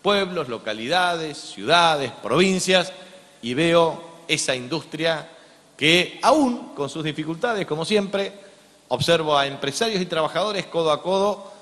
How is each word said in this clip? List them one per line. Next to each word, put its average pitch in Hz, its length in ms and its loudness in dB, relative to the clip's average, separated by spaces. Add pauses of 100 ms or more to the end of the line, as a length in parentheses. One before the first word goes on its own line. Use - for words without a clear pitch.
pueblos, 185 460 0
localidades, 147 880 -2
ciudades, 147 760 2 (100)
provincias 180 680 2 (480)
y 120 140 -6
veo 165 480 2 (260)
esa 147 260 0
industria 147 760 -4 (480)
que, 165 440 2
aún 240 520 2
con 143 160 -4
sus 160 140 -8
dificultades, 165 640 -4
como 160 200 -4
siempre, 196 480 0 (540)
observo 151 500 2
a 139 80 2
empresarios 143 560 -2
y 180 40 -2
trabajadores 175 600 -2
codo 165 240 0
a 147 100 0
codo 190 600 -2